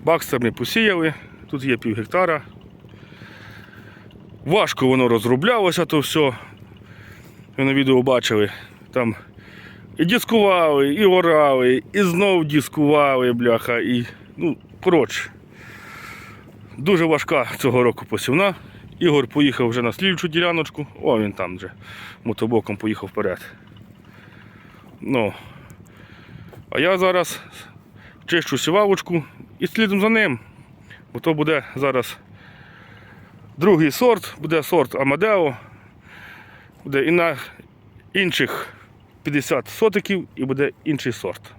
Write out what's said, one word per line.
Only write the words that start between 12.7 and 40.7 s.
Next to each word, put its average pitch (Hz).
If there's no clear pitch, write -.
бляха, 120
і, 120
ну, 156
коротше. 165
Дуже 165
важка 151
цього 123
року 117
посівна. 165
Ігор 147
поїхав 135
вже 120
на 117
слідчу 185
діляночку. 160
О, 131
він 104
там 92
вже 90
мотобоком 110
поїхав 101
вперед. 98
Ну. 110
А -
я 180
зараз 180
чищу 151
сівалочку 175
і -
слідом 202
за 214
ним. 208
Бо -
то 165
буде 151
зараз 131
другий 160
сорт, 226
буде 156
сорт 139
Амадео. 151
Буде 139
і 156
на 170
інших 175
п'ятдесят 143
сотиків, 202
і 131
буде 131